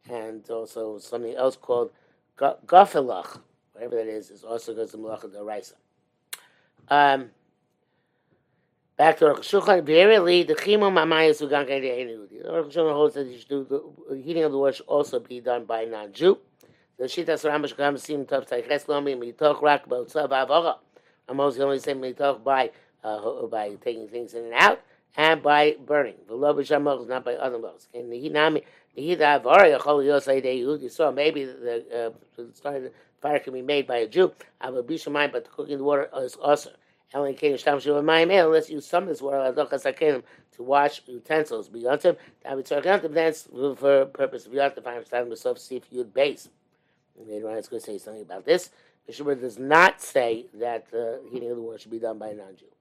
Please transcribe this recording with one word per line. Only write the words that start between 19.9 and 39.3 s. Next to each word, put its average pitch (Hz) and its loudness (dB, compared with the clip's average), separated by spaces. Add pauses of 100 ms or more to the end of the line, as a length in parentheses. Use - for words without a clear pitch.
Avara. 139 2 (520)
Rambam 139 0
is 127 -8
only 139 0
saying 135 -6
Mitoch 131 -4
by, 131 2 (340)
uh, 110 -6
by 107 -6
taking 113 -8
things 113 -12
in 117 -10
and 117 -12
out, 170 4 (340)
and 156 2
by 147 4 (100)
burning. 143 0 (120)
The 110 -12
Lo 143 2
B'Shem 143 0
Malchus, 131 -2
not 127 -6
by 123 -6
other 123 -6
Malchus. - -16
In 120 -14
the 117 -10
Hinami, 151 0 (300)
the - -12
Hida 147 2
Avara 147 8
Yachol 143 2
Yosei 139 2
De'en 127 -2
Yehudi. 139 -4
So 151 0
maybe 147 -2
the, 120 -8 (260)
uh, 120 -14
the 131 -10 (300)
fire 147 0
can 131 -12
be 127 -8
made 139 -2
by 123 -2
a 113 0
Jew. 175 2 (300)
Ava 127 -6
B'Shemayim, 147 -4
but 120 -8
the - -20
cooking 147 -10
the 135 -8
water 143 0
is 127 -8
also. 147 0 (440)
Ellen 139 -4
Kei 147 0
Nishtam 139 0
Shuva 147 -2
Mayim 160 4
El, 180 6
unless 160 2
you 147 -10
summon 180 -2
this 135 -6
water, 139 -4